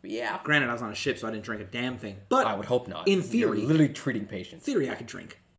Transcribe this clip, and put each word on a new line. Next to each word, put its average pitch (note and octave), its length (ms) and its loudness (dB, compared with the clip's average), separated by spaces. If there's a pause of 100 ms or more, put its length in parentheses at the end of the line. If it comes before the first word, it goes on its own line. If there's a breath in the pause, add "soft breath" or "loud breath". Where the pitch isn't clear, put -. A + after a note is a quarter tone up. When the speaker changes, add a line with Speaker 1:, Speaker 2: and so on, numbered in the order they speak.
Speaker 1:
Yeah. A2+ 420 -6
Speaker 2:
Granted, D3 260 4
I A#2+ 40 0
was A#2 80 -4
on G#2+ 100 -4
a G2 40 -8
ship, - 220 -2
so A2+ 120 -6
I - 20 -4
didn't G#2+ 140 -6
drink G#2+ 160 -6
a G2+ 40 -8
damn B2 320 -4
thing. G2+ 200 -10 (100)
But B3+ 180 4
Speaker 1:
I G#2+ 100 0
would G2+ 100 -6
hope - 240 0
not. - 180 -2
Speaker 2:
in G3 120 6
Speaker 1:
You're D#3 40 0
Speaker 2:
theory, E3+ 380 2
Speaker 1:
literally D3 320 6
treating A2 320 -2
patients. - 400 -10
Speaker 2:
theory, F3 240 2
I A2 60 -4
could A#2 120 -12
drink. - 320 -14 (200)